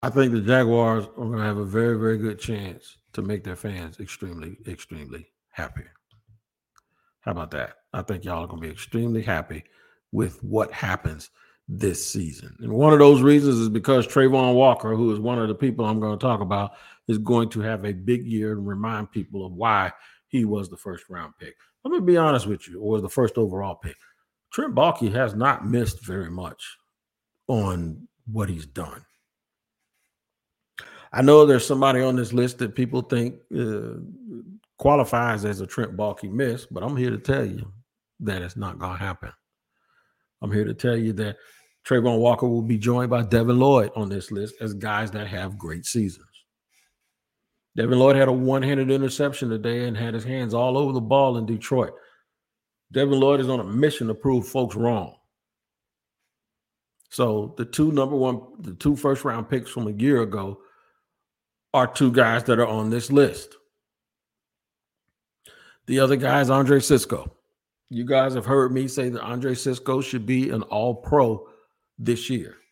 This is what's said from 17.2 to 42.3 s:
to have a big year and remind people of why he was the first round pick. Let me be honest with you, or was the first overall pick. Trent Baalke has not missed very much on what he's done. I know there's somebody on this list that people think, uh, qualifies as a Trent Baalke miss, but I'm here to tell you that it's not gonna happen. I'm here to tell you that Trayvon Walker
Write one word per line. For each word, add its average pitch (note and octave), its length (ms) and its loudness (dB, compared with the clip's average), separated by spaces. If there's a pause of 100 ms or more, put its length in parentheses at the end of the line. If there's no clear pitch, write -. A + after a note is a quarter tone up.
to A2+ 100 -6
have G#2 260 -4
a G#2 60 -4
big A#2+ 340 -2
year G#2+ 260 -4
and G2+ 140 -6
remind G#2+ 440 -6
people G2 360 -10
of F#2 60 -14
why G2 380 0 (380)
he B2 160 0
was G#2 240 -4
the E2+ 80 -18
first F2+ 320 -16
round E2+ 320 -14
pick. - 160 -20 (280)
Let C4+ 60 -6
me F4 100 0
be F3 180 4
honest C#3+ 280 2
with G2+ 220 -6
you, F2+ 120 -14
or G#2+ 120 -2
was G#2+ 100 0
the G2 60 -6
first A#2+ 300 0
overall G2 360 -2
pick. - 220 -12 (560)
Trent C#4 220 -4
Baalke C3 380 2
has A#2 220 -2
not B2 320 0
missed A#2 380 -2
very F#2 260 -8
much F2 460 -14 (720)
on F2+ 580 -4 (240)
what G#2+ 200 -4
he's D#2+ 160 -8
done. C2+ 400 -14 (2000)
I B2 120 0
know D3+ 240 12
there's B2+ 200 4
somebody C3+ 360 2
on C3 120 0
this A#2+ 200 -4
list B2 240 0
that A2 160 -4
people B2+ 260 -2
think, A#2+ 360 -4 (220)
uh, A2 360 -6 (840)
qualifies A#2 720 0
as G2+ 160 -6
a F#2+ 40 -10
Trent F#2 300 -8
Baalke G#2 340 -6
miss, B2 360 -4
but - 160 -10
I'm C3+ 160 -4
here B2+ 100 -2
to A2 100 -4
tell C3+ 280 -2
you G2 260 -10 (480)
that G2 220 -6
it's F2+ 140 -12
not F#2+ 220 -10
gonna F2+ 200 -8
happen. F#2+ 340 -10 (1120)
I'm G#2+ 100 -6
here G#2 120 0
to G#2+ 100 -6
tell A#2+ 220 -2
you A2+ 180 -2
that G#2 220 -6 (500)
Trayvon A#2+ 320 2
Walker A#2+ 280 2